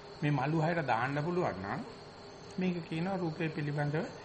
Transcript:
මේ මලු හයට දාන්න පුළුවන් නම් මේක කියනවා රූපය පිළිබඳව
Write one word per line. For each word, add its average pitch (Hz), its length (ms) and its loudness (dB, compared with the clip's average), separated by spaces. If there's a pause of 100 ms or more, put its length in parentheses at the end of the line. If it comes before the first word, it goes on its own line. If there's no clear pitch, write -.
(180)
මේ 151 140 4
මලු 147 280 4
හයට 165 240 4
දාන්න 127 360 2
පුළුවන් 151 400 2
නම් 107 220 -4 (720)
මේක 185 300 0
කියනවා 175 340 -2
රූපය 160 320 0
පිළිබඳව 147 560 0 (200)